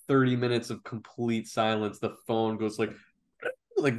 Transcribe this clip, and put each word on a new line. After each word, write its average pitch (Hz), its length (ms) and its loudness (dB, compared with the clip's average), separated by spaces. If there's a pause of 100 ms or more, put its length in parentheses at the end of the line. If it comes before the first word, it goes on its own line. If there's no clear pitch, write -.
thirty 131 300 4
minutes 120 320 0
of 110 140 -10
complete 113 640 -4
silence, 110 520 0
the 107 160 -4 (120)
phone 113 300 0
goes, 107 220 -2
like, 107 120 0 (840)
like, 139 220 2